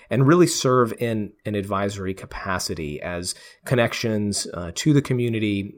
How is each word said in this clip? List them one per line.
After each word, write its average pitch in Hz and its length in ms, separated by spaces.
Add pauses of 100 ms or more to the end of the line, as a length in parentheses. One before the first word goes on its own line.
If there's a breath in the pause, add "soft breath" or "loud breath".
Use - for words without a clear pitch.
and 131 160
really 170 220
serve 127 460
in 113 380 (140)
an 107 80
advisory 98 600
capacity 85 880
as 87 340 (300 loud breath)
connections, 110 880
uh, 85 200
to 151 200
the 139 80
community 107 760